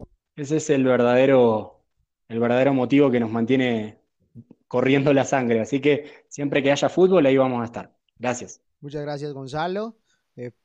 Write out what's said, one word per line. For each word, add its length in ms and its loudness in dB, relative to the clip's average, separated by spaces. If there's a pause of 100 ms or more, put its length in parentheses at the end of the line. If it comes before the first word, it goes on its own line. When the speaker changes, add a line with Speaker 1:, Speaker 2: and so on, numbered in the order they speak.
(360)
Speaker 1:
ese 220 -4
es 120 -6
el 140 2
verdadero, 1000 2 (440)
el 120 -6
verdadero 340 2
motivo 380 2
que 80 0
nos 100 -2
mantiene 680 -2 (680)
corriendo 460 2
la 120 2
sangre. 340 0
Así 200 -4
que 260 0 (240)
siempre 340 -4
que 80 2
haya 180 0
fútbol, 360 4
ahí 120 4
vamos 240 0
a 40 -4
estar. 280 -14 (240)
Gracias. 440 -8 (180)
Speaker 2:
Muchas 220 -12
gracias, 320 -10
Gonzalo. 640 -10 (400)
Eh, 140 -14 (140)